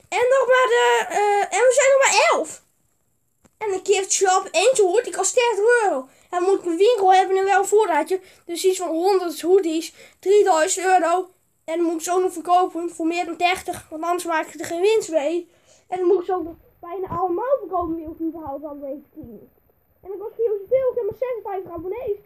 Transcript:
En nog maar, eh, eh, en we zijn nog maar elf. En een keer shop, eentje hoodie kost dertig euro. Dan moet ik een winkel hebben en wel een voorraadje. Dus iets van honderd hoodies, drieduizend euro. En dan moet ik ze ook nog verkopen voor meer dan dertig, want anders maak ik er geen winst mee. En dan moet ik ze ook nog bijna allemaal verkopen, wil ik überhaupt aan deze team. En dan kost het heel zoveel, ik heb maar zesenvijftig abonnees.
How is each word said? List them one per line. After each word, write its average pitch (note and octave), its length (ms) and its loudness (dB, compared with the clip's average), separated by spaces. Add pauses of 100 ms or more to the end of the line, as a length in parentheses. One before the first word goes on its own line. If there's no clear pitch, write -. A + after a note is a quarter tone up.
En G#4+ 200 0
nog C5 180 2
maar, B4+ 240 4
eh, A#4+ 460 2
eh, G4+ 420 0
en - 80 2
we B4+ 60 6
zijn C5 180 4
nog C#5 160 6
maar - 100 2 (160)
elf. - 300 -6 (1040)
En G4+ 60 -2
een F#4 100 -6
keer F#4+ 280 2
shop, F#4 400 2
eentje G#4 320 2
hoodie F#4+ 340 0
kost - 180 -2
dertig A#4+ 480 2
euro. C#4+ 260 -2 (220)
Dan F4+ 120 -2
moet F#4+ 160 2
ik - 60 -10
een E4+ 120 -4
winkel G4 360 4
hebben F#4+ 240 4
en F#4+ 80 0
wel G4 140 2
een G4 80 0
voorraadje. F#4 540 0 (240)
Dus E4+ 200 -6
iets F#4+ 140 2
van F4+ 100 -6
honderd F4 520 0
hoodies, E4 800 0
drieduizend F#4+ 680 2
euro. F4+ 420 2 (360)
En D#4+ 120 -6
dan E4+ 100 0
moet E4+ 80 -2
ik E4 60 -6
ze F4 120 -4
ook F#4 100 2
nog F#4 100 -2
verkopen F4 580 0
voor E4 160 -6
meer E4+ 180 -2
dan E4 120 -10
dertig, F4+ 520 -4
want D#4+ 140 -12
anders F4 220 -2
maak E4 220 -2
ik - 140 -16
er D#4+ 60 -10
geen E4+ 140 -6
winst G#4+ 300 2
mee. D#4+ 380 -2 (400)
En F#4 100 -6
dan F4+ 80 0
moet F#4 140 4
ik - 40 -8
ze F#4+ 100 -2
ook F4 100 -4
nog E4 100 -14 (260)
bijna F4 280 -10
allemaal F#4 500 -2
verkopen, F4 380 -4
wil D#4+ 220 -12
ik - 20 -8
überhaupt D#4 440 -8
aan D4 160 -12
deze C#4 340 -12
team. A#3 340 -20 (540)
En F4 60 -20
dan G4 100 -12
kost G#4+ 180 -14
het A4+ 100 0
heel G4+ 140 -2
zoveel, B4+ 300 0
ik - 60 -4
heb A#4+ 80 -4
maar A4 240 -6
zesenvijftig G4 440 -10
abonnees. G4+ 540 -8